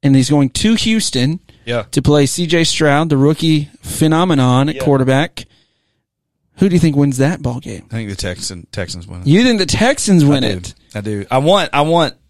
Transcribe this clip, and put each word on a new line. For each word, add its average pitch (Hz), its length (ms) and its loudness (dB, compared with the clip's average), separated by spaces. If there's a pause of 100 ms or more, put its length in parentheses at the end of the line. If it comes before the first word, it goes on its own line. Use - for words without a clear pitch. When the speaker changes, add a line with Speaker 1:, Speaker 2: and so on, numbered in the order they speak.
Speaker 1:
And 139 120 4
he's 131 140 2
going 143 200 2
to 220 260 0
Houston 180 640 -2 (260)
Speaker 2:
Yeah. 117 260 -4
Speaker 1:
to 139 120 -2
play 147 240 4
C 175 180 -4
J 165 200 0
Stroud, 151 440 0
the 147 80 2
rookie 151 520 2 (120)
phenomenon 151 880 2
at 156 60 -8
Speaker 2:
Yeah. - 80 -6
Speaker 1:
quarterback. 135 640 0 (1120)
Who 196 120 2
do 175 60 0
you 180 40 4
think 156 160 2
wins 143 220 2
that 147 240 0
ball 123 180 -4
game? 107 300 -14
Speaker 2:
I 110 60 -10
think 113 160 -8
the 98 40 -8
Texan-, 90 560 -10
Texans 87 360 -10
win 90 140 -14
it. 90 60 -4
Speaker 1:
You 170 160 4
think 247 140 0
the 185 80 -2
Texans 208 580 2
win 143 200 2
Speaker 2:
I 120 80 -2
do. 95 60 -6
Speaker 1:
it? 90 160 -14 (200)
Speaker 2:
I 104 80 -8
do. 101 300 -8
I 123 80 0
want, 165 340 0
I 143 80 2
want 160 320 0 (160)